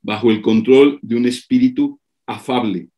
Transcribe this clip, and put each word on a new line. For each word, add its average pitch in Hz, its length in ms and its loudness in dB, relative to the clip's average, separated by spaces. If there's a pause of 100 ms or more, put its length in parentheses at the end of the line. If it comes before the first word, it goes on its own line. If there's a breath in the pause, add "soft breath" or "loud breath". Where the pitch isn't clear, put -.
bajo 107 300 -2
el 104 100 0
control 127 600 4
de 113 120 -6
un 120 120 -2
espíritu 127 760 -2 (240)
afable 110 720 -6